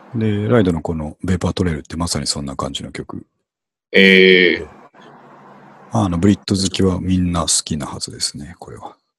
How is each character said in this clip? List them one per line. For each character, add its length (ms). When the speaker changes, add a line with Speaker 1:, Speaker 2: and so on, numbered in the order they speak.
Speaker 1:
で、 320
ラ 120
イ 40
ド 100
の 80
こ 140
の 280
ベ 120
イ 20
パ 120
ー 40
ト 100
レ 80
イ 40
ル 40
っ 40
て 120
ま 120
さ 120
に 80
そ 140
ん 40
な 100
感 180
じ 100
の 80
曲。 340
Speaker 2:
え 720
ー。 60
Speaker 1:
あ 160
の、 80
ブ 120
リ 60
ッ 80
ト 120
好 60
き 220
は 160
み 180
ん 140
な 100
好 60
き 300
な 80
は 140
ず 120
で 80
す 180
ね、 220
こ 120
れ 60
は。 200